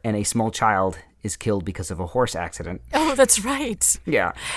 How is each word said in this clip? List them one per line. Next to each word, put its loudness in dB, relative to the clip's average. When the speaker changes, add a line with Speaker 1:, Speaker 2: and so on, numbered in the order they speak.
Speaker 1:
and 0
a 0
small 0
child 2
is -4
killed 0
because -6
of -8
a -4
horse 0
accident. -8
Speaker 2:
Oh, 2
that's 4
right. 0
Speaker 1:
Yeah. 2